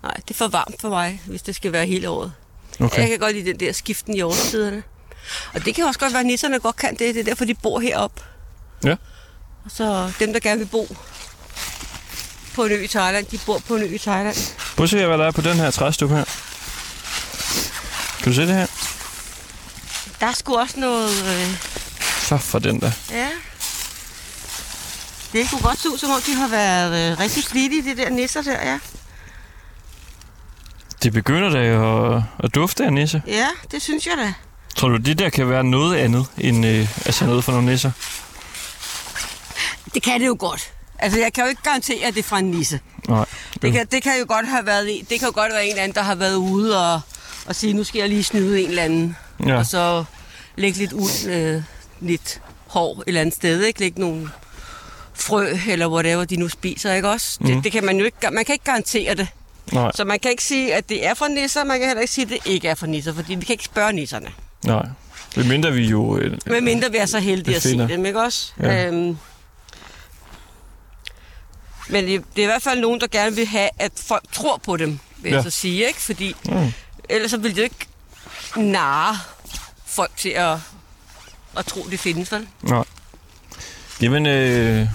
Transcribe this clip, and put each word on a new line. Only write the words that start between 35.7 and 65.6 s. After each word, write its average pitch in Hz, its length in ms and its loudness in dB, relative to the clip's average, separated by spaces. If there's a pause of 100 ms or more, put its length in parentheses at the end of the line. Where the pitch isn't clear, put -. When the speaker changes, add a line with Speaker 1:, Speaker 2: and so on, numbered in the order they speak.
Speaker 2:
andet 127 280 4 (120)
end, 117 280 4
øh, 110 400 4
altså - 200 2
noget 123 180 4
for 131 80 2
nogle 123 200 4
nisser? 127 200 2 (2000)
Speaker 1:
Det 254 100 0
kan 247 180 2
det 262 60 4
jo 240 120 4
godt. - 320 -6 (280)
Altså, 208 200 2
jeg 226 140 2
kan 247 100 0
jo 254 60 2
ikke 269 120 -4
garantere, 262 460 0
at 220 60 0
det 208 60 0
er 196 80 -4
fra 202 120 0
en 190 120 2
nisse. 156 280 0 (300)
Speaker 2:
Nej. 110 160 4 (360)
Speaker 1:
Det 123 120 4
kan, 233 140 4
det 262 160 2
kan 262 160 2
jo 240 80 0
godt 226 200 2
have 254 180 0
været 208 340 2
en, - 100 -10
det 233 100 0
kan 247 80 0
jo 233 80 2
godt 214 180 2
være 208 120 2
en 202 40 0
eller 196 140 0
anden, 196 120 -2
der 208 60 2
har 196 140 2
været 190 200 2
ude 190 580 4
og, 160 80 0 (440)
og 180 100 -6
sige, 214 180 0
"Nu 208 100 2
skal 214 160 -2
jeg 202 100 2
lige 208 140 2
snyde 196 380 2
en 170 80 0
eller 175 140 0
anden." 165 340 2 (300)
Speaker 2:
Ja. 131 100 6
Speaker 1:
Og 117 80 4
så 175 380 2 (520)
lægge 196 220 2
lidt 196 160 -2
ud, 202 340 -2
øh, 160 360 0 (380)
lidt 170 400 -2 (260)
hår - 320 0
et - 80 -10
eller 175 140 2
andet 160 140 2
sted, 175 280 2
ikke? 220 160 0
Lægge 185 200 -2
nogle 160 300 -2 (840)
frø, 196 400 2 (140)
eller 170 200 2
whatever, 165 380 2
de 180 100 -2
nu 175 140 0
spiser, 185 440 -2
ikke 196 160 2
også? - 320 -2
Det, 135 80 4
Speaker 2:
Mhm. 131 120 4
Speaker 1:
det 190 100 0
kan 214 140 2
man 190 120 4
jo 202 80 4
ikke, - 120 0 (140)
man 220 140 0
kan 370 80 0
ikke - 120 -4
garantere 220 500 0
det. 185 120 -2 (440)
Speaker 2:
Nej. 127 240 4
Speaker 1:
Så 208 100 -2
man 202 140 0
kan 254 120 0
ikke 247 120 0
sige, 262 300 0
at 202 160 0
det 156 160 -2
er 208 80 2
fra 294 140 0
nisser, 285 360 0
man 269 160 0
kan 254 80 2
heller 233 140 0
ikke 247 120 0
sige, 262 120 0
at 202 40 -12
det 240 160 -4
ikke 170 220 0
er 160 80 2
fra 165 120 -6
nisser, 156 260 -2
fordi 170 220 -6
vi 180 100 -4
kan 247 80 0
ikke - 100 -2
spørge 214 300 0
nisserne. 135 380 -6 (320)
Speaker 2:
Nej. 110 220 4 (500)
Medmindre 139 380 4